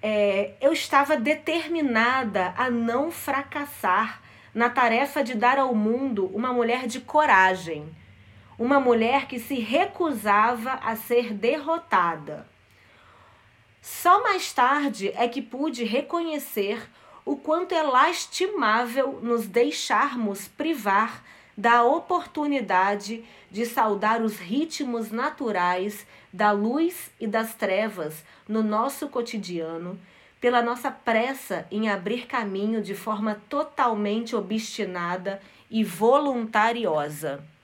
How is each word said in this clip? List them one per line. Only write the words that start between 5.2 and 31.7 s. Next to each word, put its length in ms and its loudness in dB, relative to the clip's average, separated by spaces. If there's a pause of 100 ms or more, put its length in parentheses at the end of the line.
de 120 -4
dar 240 4
ao 160 2
mundo 580 0
uma 180 -2
mulher 360 0
de 120 -6
coragem, 880 4 (720)
uma 220 4
mulher 480 4
que 120 -8
se 200 -6
recusava 1200 0
a 120 -2
ser 360 0
derrotada. 1160 -2 (1300)
Só 420 4
mais 280 -2
tarde 640 0
é 120 0
que 160 -6
pude 400 -4
reconhecer 1040 -4 (340)
o 120 -2
quanto 400 -2
é 80 2
lastimável 1400 0
nos 240 0
deixarmos 1000 0
privar 760 0 (340)
da 260 6
oportunidade 1400 0 (260)
de 160 -4
saudar 560 0
os 160 -2
ritmos 760 -4
naturais 920 -2 (260)
da 200 2
luz 580 0 (100)
e 60 -6
das 300 -2
trevas 680 -2 (240)
no 140 0
nosso 460 -2
cotidiano, 920 -6 (400)
pela 220 4
nossa 300 -2
pressa 800 -2